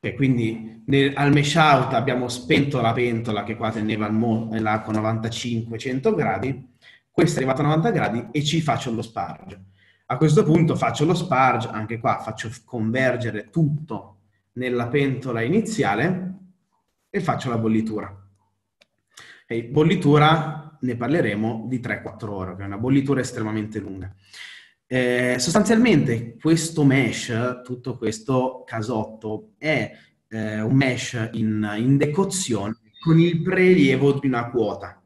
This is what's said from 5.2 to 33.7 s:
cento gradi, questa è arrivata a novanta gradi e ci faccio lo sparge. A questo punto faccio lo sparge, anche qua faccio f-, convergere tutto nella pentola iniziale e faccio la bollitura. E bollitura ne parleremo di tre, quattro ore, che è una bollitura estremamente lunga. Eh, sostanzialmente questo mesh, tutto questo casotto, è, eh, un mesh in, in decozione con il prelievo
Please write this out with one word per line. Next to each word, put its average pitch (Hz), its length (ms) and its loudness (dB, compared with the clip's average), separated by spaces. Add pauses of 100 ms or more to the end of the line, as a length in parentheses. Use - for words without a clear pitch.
cento 135 360 -2
gradi, 120 600 -4 (360)
questa - 300 2
è - 20 0
arrivata 135 200 0
a 143 40 2
novanta 160 240 2
gradi 117 400 -2
e 147 140 -2
ci 160 160 0
faccio 127 320 -2
lo 113 100 -4
sparge. 95 640 -12 (420)
A 127 100 -4
questo 151 280 4
punto 160 320 4
faccio 117 280 0
lo 175 100 2
sparge, 127 540 2
anche 110 300 -8
qua 113 220 -2
faccio 110 280 -10
f-, - 160 -14
convergere 117 840 -2
tutto 143 680 -2 (340)
nella 123 340 -2
pentola 127 540 -2
iniziale 139 920 0 (760)
e 196 100 -4
faccio 127 300 -4
la 117 80 -2
bollitura. 110 680 -2 (1200)
E 117 200 -6
bollitura 151 1160 4
ne 123 140 -2
parleremo 113 720 -2
di 127 120 -4
tre, 101 220 -6
quattro 104 300 -10
ore, 92 220 -8
che 98 80 -12
è 98 40 -8
una 98 120 -8
bollitura 135 420 2
estremamente 110 600 -6
lunga. 95 340 -12 (720)
Eh, 123 520 0
sostanzialmente 185 1000 2
questo 156 440 2
mesh, 123 800 2
tutto 123 340 -10
questo 127 680 -2
casotto, - 920 -6
è, 139 320 -2 (380)
eh, 107 320 -6
un 117 160 0
mesh 123 560 0
in, 110 440 -2
in 127 200 2
decozione 143 800 -2 (240)
con 160 180 4
il 170 240 4
prelievo 165 680 4